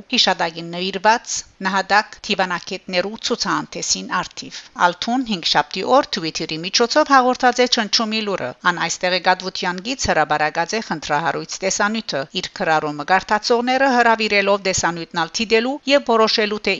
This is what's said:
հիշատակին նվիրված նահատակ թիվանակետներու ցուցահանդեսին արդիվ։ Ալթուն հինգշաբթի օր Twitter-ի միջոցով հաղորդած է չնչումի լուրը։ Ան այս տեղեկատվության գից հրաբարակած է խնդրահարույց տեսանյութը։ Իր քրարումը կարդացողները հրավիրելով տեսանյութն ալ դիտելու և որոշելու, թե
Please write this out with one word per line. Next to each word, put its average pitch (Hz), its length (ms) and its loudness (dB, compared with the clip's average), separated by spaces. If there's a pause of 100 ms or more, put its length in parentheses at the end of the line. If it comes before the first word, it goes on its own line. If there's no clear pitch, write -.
(160)
հիշատակին 170 600 0
նվիրված 190 600 0 (300)
նահատակ 196 500 0 (120)
թիվանակետներու 185 1000 -4
ցուցահանդեսին 185 840 -4 (120)
արդիվ։ - 360 -10 (300)
Ալթուն 233 360 0 (120)
հինգշաբթի 170 500 -2 (120)
օր 285 200 4
Twitter-ի 160 480 -6
միջոցով 240 520 2
հաղորդած 247 440 4
է 247 160 4
չնչումի 220 520 -2
լուրը։ 170 220 -4 (200)
Ան 175 160 0
այս 165 180 -4
տեղեկատվության 185 840 0
գից 254 260 -4
հրաբարակած 156 640 0
է 226 120 -2
խնդրահարույց 156 760 -4
տեսանյութը։ 208 580 -2 (180)
Իր 175 100 -6 (100)
քրարումը 156 520 0
կարդացողները 240 840 2
հրավիրելով 208 720 2
տեսանյութն 170 560 -2
ալ 165 160 -6
դիտելու 226 360 0 (160)
և 285 200 4
որոշելու, 214 540 2
թե 196 140 2